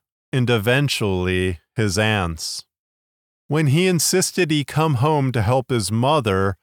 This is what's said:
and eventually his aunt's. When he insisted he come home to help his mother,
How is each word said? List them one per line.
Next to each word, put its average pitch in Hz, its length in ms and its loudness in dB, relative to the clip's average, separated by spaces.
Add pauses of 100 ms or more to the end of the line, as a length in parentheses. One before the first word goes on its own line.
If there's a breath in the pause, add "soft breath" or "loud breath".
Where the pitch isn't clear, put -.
(320)
and 123 160 0
eventually 95 1120 0 (160)
his 104 220 -2
aunt's. 101 680 -2 (800)
When 151 200 0
he 165 200 2
insisted 180 640 0
he 151 140 0
come 156 300 0
home 139 380 0
to 117 100 0
help 127 260 0
his 110 240 -2
mother, 110 720 0